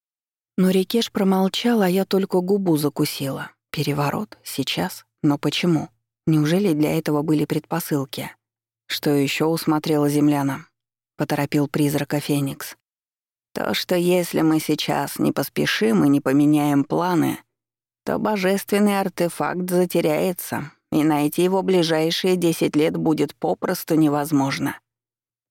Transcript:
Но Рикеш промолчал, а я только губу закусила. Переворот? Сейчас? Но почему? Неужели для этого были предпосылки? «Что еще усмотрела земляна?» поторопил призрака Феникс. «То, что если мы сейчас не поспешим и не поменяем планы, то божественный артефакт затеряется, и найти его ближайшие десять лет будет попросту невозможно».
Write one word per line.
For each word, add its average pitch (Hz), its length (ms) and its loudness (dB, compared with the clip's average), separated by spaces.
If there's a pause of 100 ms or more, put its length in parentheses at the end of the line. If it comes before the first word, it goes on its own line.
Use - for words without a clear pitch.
(580)
Но 185 140 4
Рикеш 190 380 0
промолчал, 196 720 2
а 180 60 2
я 190 140 2
только 190 380 0
губу 185 340 2
закусила. 143 760 -4 (180)
Переворот? 147 760 -4
Сейчас? - 640 -6 (180)
Но 147 140 2
почему? 151 500 0 (400)
Неужели 160 460 2
для 151 240 0
этого 151 240 0
были 151 240 0
предпосылки? 151 880 -4 (520)
«Что - 240 -2
еще 143 360 0
усмотрела 156 640 0
земляна?» 143 560 2 (560)
поторопил 143 460 0
призрака 147 520 0
Феникс. 143 580 -4 (760)
«То, - 220 -4
что - 200 -2
если 175 460 0
мы 160 180 2
сейчас 147 600 -4
не 143 120 0
поспешим 165 720 0
и 143 60 4
не 143 100 4
поменяем 147 640 2
планы, 160 540 0 (640)
то - 140 -2
божественный 202 800 0
артефакт 175 720 -4
затеряется, 170 1040 0 (200)
и 156 120 2
найти 151 400 2
его 190 180 2
ближайшие 175 760 2
десять 165 380 0
лет 160 220 2
будет 151 380 0
попросту - 580 -4
невозможно». 143 840 0 (720)